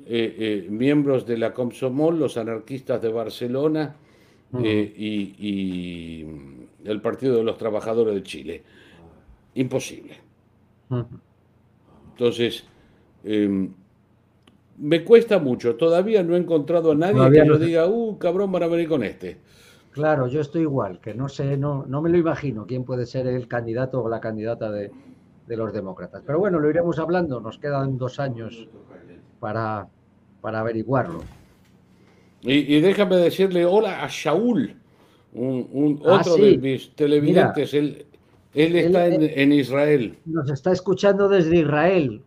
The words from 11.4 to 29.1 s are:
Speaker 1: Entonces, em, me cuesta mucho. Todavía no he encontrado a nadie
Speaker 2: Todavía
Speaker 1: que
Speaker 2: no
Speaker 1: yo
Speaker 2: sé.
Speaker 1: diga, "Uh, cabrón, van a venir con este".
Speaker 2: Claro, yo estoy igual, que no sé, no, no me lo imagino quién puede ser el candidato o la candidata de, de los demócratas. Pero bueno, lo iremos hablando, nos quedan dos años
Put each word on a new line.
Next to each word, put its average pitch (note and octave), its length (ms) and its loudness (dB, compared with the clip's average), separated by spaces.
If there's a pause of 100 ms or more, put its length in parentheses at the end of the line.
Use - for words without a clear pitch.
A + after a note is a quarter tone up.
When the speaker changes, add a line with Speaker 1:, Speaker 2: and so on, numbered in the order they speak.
Speaker 1:
Entonces, A#2 540 -2 (580)
em, G2+ 460 0 (1080)
me D3+ 280 0
cuesta A3 340 6
mucho. A#2+ 360 0
Todavía F#3 480 2
no E3+ 120 0
he F3+ 40 2
encontrado D#3+ 520 2
a D3 40 2
nadie E3+ 200 2
Speaker 2:
Todavía C3+ 280 8
Speaker 1:
que D3+ 40 6
Speaker 2:
no D3+ 80 6
Speaker 1:
yo D#3 40 4
Speaker 2:
sé. E3 60 0
Speaker 1:
diga, E3 220 2
"Uh, A3 300 -2
cabrón, F#3 340 -2
van F3 120 0
a E3+ 40 0
venir E3+ 220 0
con D3 140 0
este". F2+ 340 -8 (540)
Speaker 2:
Claro, D3 360 0
yo C#3+ 140 -2
estoy D3 220 -4
igual, A2+ 360 -4
que - 140 -12
no C3+ 160 -6
sé, C#3 280 -4
no, C#3 280 -4
no C3+ 160 -6
me E3 80 0
lo F3 80 4
imagino C#3 480 -2
quién B2+ 180 -6
puede B2 220 -6
ser B2+ 220 -6
el B2+ 200 -4
candidato A#2+ 560 -4
o A2+ 60 -4
la A2+ 120 -4
candidata A2+ 500 -6
de, G2+ 180 -8 (580)
de A2+ 100 -8
los A2 160 -4
demócratas. F#2+ 520 -12
Pero C#3+ 140 -2
bueno, F#3 200 0
lo D3+ 100 2
iremos E3 300 0
hablando, D#3+ 420 -2
nos A2 160 -12
quedan C3+ 400 -4
dos B2 220 -8
años A2+ 480 -10 (720)